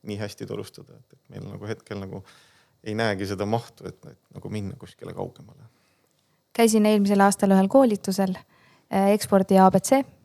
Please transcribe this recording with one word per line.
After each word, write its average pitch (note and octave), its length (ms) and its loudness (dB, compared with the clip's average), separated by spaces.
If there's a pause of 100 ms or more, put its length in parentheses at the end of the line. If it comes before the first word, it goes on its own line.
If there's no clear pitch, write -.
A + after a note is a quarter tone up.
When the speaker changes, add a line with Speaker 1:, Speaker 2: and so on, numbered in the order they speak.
Speaker 1:
nii G2+ 140 -10
hästi G#2 300 -12
turustada, - 480 -16
et, - 180 -20
et - 160 -20
meil G2 160 -16
nagu G2+ 220 -16
hetkel G#2+ 320 -12
nagu F#2+ 240 -14 (600)
ei G#2+ 120 -8
näegi G#2 320 -4
seda G2 180 -6
mahtu, A#2 420 -6
et, F2 180 -16
et - 120 -20 (140)
nagu - 180 -18
minna G2+ 260 -10
kuskile - 380 -20
kaugemale. F#2+ 540 -14 (880)
Speaker 2:
Käisin A3 300 2
eelmisel G3+ 360 2
aastal G3 320 2
ühel F#3+ 160 4
koolitusel, G3 640 0 (580)
äh, G3 220 2
ekspordi F#3+ 460 2
A F#3+ 100 8
B F#3+ 100 2
C. C4+ 220 0 (220)